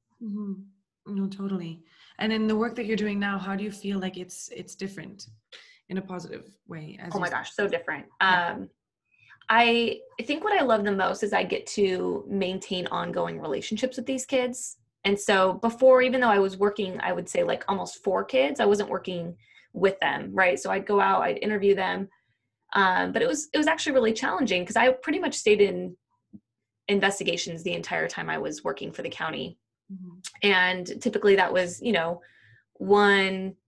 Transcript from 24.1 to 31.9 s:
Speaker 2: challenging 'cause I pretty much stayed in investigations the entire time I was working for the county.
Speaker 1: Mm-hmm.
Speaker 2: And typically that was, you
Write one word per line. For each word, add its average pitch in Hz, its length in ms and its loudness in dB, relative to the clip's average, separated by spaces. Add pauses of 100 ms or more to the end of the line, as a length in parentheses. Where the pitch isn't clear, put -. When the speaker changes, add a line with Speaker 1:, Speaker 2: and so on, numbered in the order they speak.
Speaker 2:
challenging 214 540 0
'cause - 100 -2
I 240 140 6
pretty 294 280 -2
much 339 160 -2
stayed 208 280 6
in 180 340 0 (920)
investigations 180 720 0
the 175 100 -4
entire 170 340 -4
time 170 220 -8
I 160 80 -4
was 151 260 -6
working 165 300 -8
for - 80 -14
the 170 80 -8
county. 160 480 -8 (340)
Speaker 1:
Mm-hmm. 180 280 -16 (240)
Speaker 2:
And 185 580 2
typically 208 360 4
that 190 140 4
was, 180 300 -2
you 240 120 0